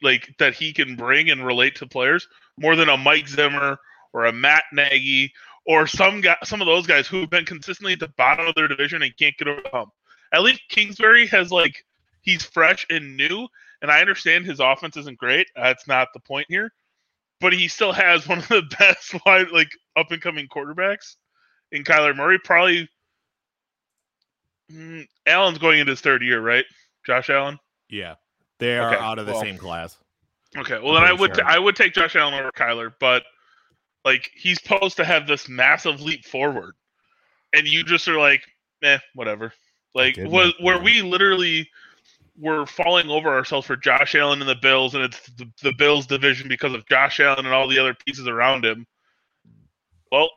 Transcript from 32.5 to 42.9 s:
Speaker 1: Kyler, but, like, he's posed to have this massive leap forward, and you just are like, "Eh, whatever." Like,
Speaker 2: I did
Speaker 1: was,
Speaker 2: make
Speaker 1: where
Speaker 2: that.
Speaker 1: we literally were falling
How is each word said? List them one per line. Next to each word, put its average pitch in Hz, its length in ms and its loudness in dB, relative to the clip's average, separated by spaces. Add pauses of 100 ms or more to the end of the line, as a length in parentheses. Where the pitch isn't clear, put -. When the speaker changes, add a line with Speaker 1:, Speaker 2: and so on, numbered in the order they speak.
Speaker 1:
Kyler, 117 480 -4
but, 127 220 2 (800)
like, 131 300 0
he's 180 260 -4
posed 196 360 -2
to 175 80 -2
have 156 220 0
this 147 220 -4
massive 139 520 0
leap 151 240 -8
forward, 131 500 -6 (800)
and 151 140 4
you 160 180 0
just 170 240 0
are 160 100 0
like, 143 240 2 (400)
"Eh, 139 160 2 (160)
whatever." 110 380 -8 (420)
Like, 131 240 0
Speaker 2:
I 92 40 -10
did 131 80 -8
Speaker 1:
was, 180 160 4
Speaker 2:
make 175 80 0 (100)
Speaker 1:
where 180 140 2
Speaker 2:
that. 175 60 -8
Speaker 1:
we 226 180 4
literally 180 640 0 (720)
were 151 280 -4
falling 170 440 0